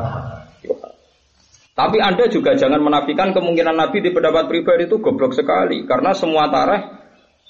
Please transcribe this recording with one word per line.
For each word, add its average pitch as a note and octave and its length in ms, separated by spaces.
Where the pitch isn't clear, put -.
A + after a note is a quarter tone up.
Yuha. - 260
Tapi G#3+ 240
Anda G3+ 320
juga C#3 240
jangan C#3 240
menafikan D3 560
kemungkinan E3+ 400
Nabi D#3 240
di F3+ 160
pendapat D#3+ 320
pribadi E3+ 400
itu A3 160
goblok - 320
sekali, D#3 480
karena C3+ 320
semua D#3 320
tarikh C#3+ 320